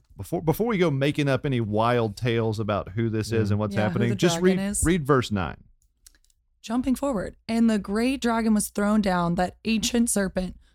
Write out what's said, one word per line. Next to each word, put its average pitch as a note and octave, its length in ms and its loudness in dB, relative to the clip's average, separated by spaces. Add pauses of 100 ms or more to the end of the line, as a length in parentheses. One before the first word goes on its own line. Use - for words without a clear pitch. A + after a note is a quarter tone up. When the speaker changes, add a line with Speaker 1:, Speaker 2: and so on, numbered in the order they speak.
(160)
Speaker 1:
before, - 280 -8
before E3+ 240 0
we A3+ 100 0
go E3+ 140 2
making C#3 380 0
up C3 160 0
any C3 160 0
wild A2 560 2
tales A2+ 420 0
about G2+ 300 -2
who A2+ 200 -2
this G#2+ 220 -4
is G#2+ 180 0
Speaker 2:
Yeah. G#2+ 40 0
Speaker 1:
and G#2 60 0
what's G#2 140 -2
Speaker 3:
Yeah, G#2 80 0
who G#2+ 60 2
Speaker 1:
happening, A#2 220 0
Speaker 3:
the A#2 60 -2
Speaker 1:
just E3+ 240 2
Speaker 3:
dragon F#3 200 2
Speaker 1:
read, G3 100 -4
Speaker 3:
is. - 160 -4
Speaker 1:
read D#3+ 220 0
verse C3 240 2
nine. F#2 320 -4 (1000)
Speaker 3:
Jumping B3 340 -2
forward. B3+ 400 -4 (120)
"And A3+ 220 4
the G#3+ 100 2
great A3+ 420 -2
dragon A3+ 320 2
was G#3 160 0
thrown G#3 320 2
down, F3 340 0
that F3+ 300 -2
ancient A#3 440 0
serpent F#3 480 -2 (180)